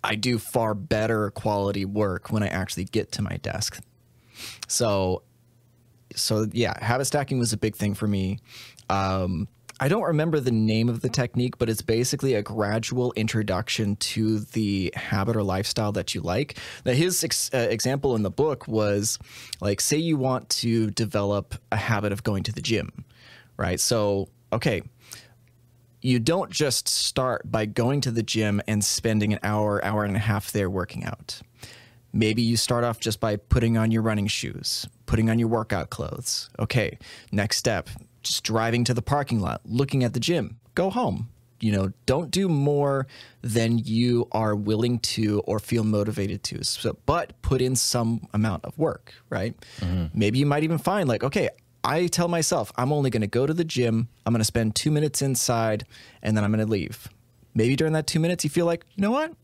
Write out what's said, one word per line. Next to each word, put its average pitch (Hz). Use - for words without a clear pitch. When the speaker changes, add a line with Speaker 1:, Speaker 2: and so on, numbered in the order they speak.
Speaker 1:
I 107
do 120
far 110
better 107
quality 101
work 98
when 107
I 95
actually 92
get -
to -
my -
desk. -
So, 98
so 110
yeah, 107
habit 123
stacking 139
was 117
a 107
big 104
thing 101
for 107
me. 98
Um, 95
I 135
don't 196
remember 156
the 123
name 110
of 113
the 131
technique, 123
but 113
it's 110
basically 127
a 104
gradual 110
introduction 107
to 110
the 101
habit 113
or 104
lifestyle 98
that 104
you 90
like. 95
Now, 127
his 175
ex-, -
uh, 131
example 127
in 107
the 95
book 143
was, 104
like, 101
say -
you 160
want 131
to 113
develop 101
a 104
habit 104
of 98
going 98
to 107
the 92
gym, -
right? 90
So, 101
okay, 117
you 127
don't 165
just 151
start -
by 110
going 120
to 127
the 113
gym 107
and 104
spending 107
an -
hour, 107
hour 104
and 101
a 98
half 101
there 101
working 92
out. -
Maybe 107
you 117
start 120
off 117
just 110
by 107
putting 117
on 113
your 113
running 104
shoes, -
putting 113
on 113
your 113
workout 107
clothes. -
Okay, 117
next 101
step, 101
just -
driving 117
to 123
the 117
parking 139
lot, 65
looking 135
at 120
the 120
gym, 160
go 190
home. 147
You 107
know, 95
don't 143
do 190
more 143
than 117
you 120
are 107
willing 110
to 104
or 104
feel 117
motivated 104
to, -
so, -
but 165
put 131
in 127
some 117
amount 104
of -
work, -
right? 107
Speaker 2:
Mm-hmm. 87
Speaker 1:
Maybe 110
you 147
might 147
even 160
find, 185
like, 110
okay, 139
I 165
tell 175
myself, 165
I'm 127
only 139
gonna 110
go 120
to 151
the 170
gym, 120
I'm 117
gonna 110
spend 110
two 156
minutes 151
inside, 117
and 107
then 104
I'm 104
gonna 107
leave. 107
Maybe 123
during 156
that 156
two 160
minutes, 170
you 147
feel 175
like, 170
"You 196
know 208
what? 311